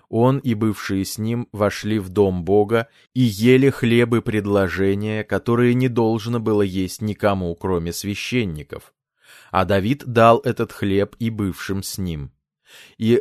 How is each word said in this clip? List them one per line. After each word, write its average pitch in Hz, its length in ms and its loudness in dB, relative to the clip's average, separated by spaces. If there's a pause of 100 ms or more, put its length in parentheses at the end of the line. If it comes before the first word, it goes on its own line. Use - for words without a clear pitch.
(100)
он 123 280 2
и 120 140 -2
бывшие 104 520 -2
с - 120 -8
ним 117 340 -6
вошли 104 480 -2
в 92 120 -6
дом 92 340 2
Бога 104 440 2 (260)
и 127 80 2
ели 123 480 4
хлебы 117 500 2
предложения, 101 1040 -2
которые 117 500 2
не 127 140 0
должно 113 520 0
было 107 220 2
есть 92 380 -4
никому, 98 560 -2
кроме 85 360 -4
священников? 98 1000 -6 (580)
А 92 140 2
Давид 101 420 0
дал 117 340 6
этот 117 320 -4
хлеб 101 460 -2
и 113 120 -4
бывшим 98 520 -6
с - 140 -10
ним. 80 340 -8 (680)
И 113 220 4